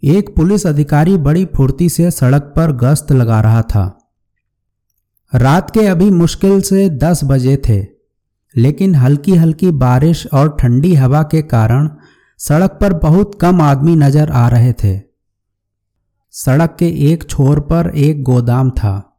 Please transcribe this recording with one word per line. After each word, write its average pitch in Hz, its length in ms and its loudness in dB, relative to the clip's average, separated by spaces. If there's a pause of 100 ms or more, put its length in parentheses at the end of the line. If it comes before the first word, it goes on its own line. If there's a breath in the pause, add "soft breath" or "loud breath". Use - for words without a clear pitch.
एक 185 320 0
पुलिस 185 320 0
अधिकारी 151 500 0
बड़ी 160 280 0
फुर्ती 139 440 -2
से 170 220 -2
सड़क 135 300 0
पर 160 300 -2
गश्त 131 400 -2
लगा 113 300 2
रहा 110 200 2
था। - 500 -6 (1200)
रात 139 360 0
के 214 160 2
अभी 190 240 2
मुश्किल 190 500 0
से 196 280 0
दस 156 340 -2
बजे 135 460 0
थे, 98 180 -2 (720)
लेकिन 147 380 0
हल्की-हल्की 160 760 0
बारिश 135 600 0
और 147 260 0
ठंडी 135 360 2
हवा 139 280 2
के 156 180 -2
कारण 127 480 0 (480 loud breath)
सड़क 170 440 -2
पर 202 120 0
बहुत 165 480 0
कम 175 200 2
आदमी 147 340 2
नजर 151 360 2
आ 123 160 2
रहे 120 260 2
थे। 98 280 -2 (1300)
सड़क 151 480 -2
के 160 340 0
एक 165 160 -8
छोर 143 300 0
पर 165 360 -2
एक 147 280 0
गोदाम 123 460 0
था। 101 500 -6